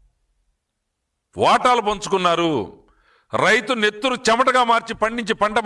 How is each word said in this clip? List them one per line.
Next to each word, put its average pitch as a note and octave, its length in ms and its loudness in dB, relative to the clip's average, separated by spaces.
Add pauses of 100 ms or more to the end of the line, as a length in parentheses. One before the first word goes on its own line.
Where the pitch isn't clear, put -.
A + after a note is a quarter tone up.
(1400)
వాటాలు A#3 460 2
పంచుకున్నారు. F3+ 680 0 (800)
రైతు G3 400 2 (100)
నెత్తురు G#3+ 420 -2
చెమటగా B3+ 400 2
మార్చి A#3 300 -2
పండించి A3 400 -4
పంట G#3 320 -2